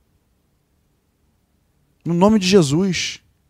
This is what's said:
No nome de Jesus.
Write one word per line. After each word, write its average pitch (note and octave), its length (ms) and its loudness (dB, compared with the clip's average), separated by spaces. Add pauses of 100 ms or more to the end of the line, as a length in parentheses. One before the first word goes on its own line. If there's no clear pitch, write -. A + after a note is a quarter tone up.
(2000)
No E3 100 -4
nome G#3 240 2
de F#3 80 -4
Jesus. F3+ 760 0 (300)